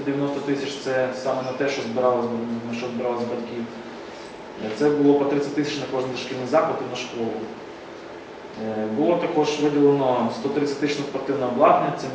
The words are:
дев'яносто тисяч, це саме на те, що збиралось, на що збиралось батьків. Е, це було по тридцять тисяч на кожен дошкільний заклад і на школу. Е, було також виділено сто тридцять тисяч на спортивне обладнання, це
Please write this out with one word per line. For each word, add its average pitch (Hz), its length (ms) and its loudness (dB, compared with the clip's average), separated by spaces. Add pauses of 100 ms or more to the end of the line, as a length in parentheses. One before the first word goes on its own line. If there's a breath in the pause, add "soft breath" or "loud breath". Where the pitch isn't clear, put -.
дев'яносто 139 360 0
тисяч, 135 440 -2
це 127 240 2 (140)
саме 127 200 0
на 127 100 -4
те, 135 160 0
що 135 140 -2
збиралось, 120 440 2 (440)
на - 80 -4
що 127 80 -6
збиралось 120 340 -2
батьків. 117 440 -4 (1000 loud breath)
Е, 170 120 -4
це 147 120 6
було 143 280 6
по 143 60 4
тридцять 143 300 0
тисяч 143 240 0
на 131 140 -4
кожен 127 180 0
дошкільний 127 360 -6
заклад 127 300 -2 (120)
і - 20 -8
на 123 60 -6
школу. 117 340 -6 (1300)
Е, 110 220 -4 (120)
було 170 200 4
також 147 440 2
виділено 139 680 6 (120)
сто 139 80 -2
тридцять 143 320 0
тисяч 147 180 2
на 143 60 -4
спортивне 131 420 -2
обладнання, 127 520 6
це - 160 -6